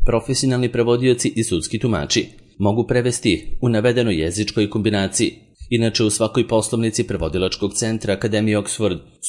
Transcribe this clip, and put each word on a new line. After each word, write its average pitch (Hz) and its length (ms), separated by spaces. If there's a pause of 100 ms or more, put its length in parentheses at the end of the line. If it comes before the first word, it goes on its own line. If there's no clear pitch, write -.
profesionalni 123 640
prevodioci 120 640
i 113 80
sudski 92 360
tumači 107 480 (320)
mogu 104 280
prevesti 120 760
u 123 80
navedenoj 117 460
jezičkoj 101 540
kombinaciji. 101 640 (360)
Inače, 117 340
u 107 60
svakoj 113 380
poslovnici 113 560
prevodilačkog 92 720
centra 110 400
Akademije 107 440
Oxford 101 400 (320)